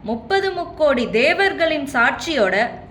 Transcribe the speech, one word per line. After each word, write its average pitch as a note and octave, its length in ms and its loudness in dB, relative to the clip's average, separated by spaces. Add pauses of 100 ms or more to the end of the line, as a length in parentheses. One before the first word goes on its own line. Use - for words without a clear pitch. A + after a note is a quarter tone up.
முப்பது F#4+ 480 -2
முக்கோடி D4+ 600 0
தேவர்களின் D#4 760 2
சாட்சியோட B3 680 0 (360)